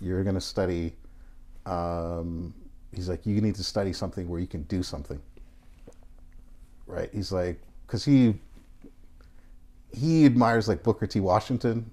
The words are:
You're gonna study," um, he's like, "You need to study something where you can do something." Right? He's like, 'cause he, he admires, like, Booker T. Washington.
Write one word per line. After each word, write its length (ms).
You're 240
gonna 160
study," 560
um, 880
he's 160
like, 160
"You 160
need 140
to 100
study 280
something 360
where 120
you 80
can 160
do 180
something." 380
Right? 260
He's 200
like, 300
'cause 180
he, 360
he 340
admires, 420
like, 140
Booker 240
T. 140
Washington. 720